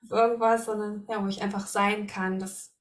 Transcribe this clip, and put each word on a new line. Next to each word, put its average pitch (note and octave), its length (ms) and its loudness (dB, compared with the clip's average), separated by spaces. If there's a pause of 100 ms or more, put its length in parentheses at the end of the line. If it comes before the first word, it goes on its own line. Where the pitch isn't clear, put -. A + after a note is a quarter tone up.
auf A3 60 -14
irgendwas, A3+ 540 4
sondern, G#3 420 -4
ja, A3 160 -2
wo G3 60 0
ich G3 140 -4
einfach G3+ 240 -2
sein G#3 400 0
kann. F#3+ 320 -2
Das - 420 -8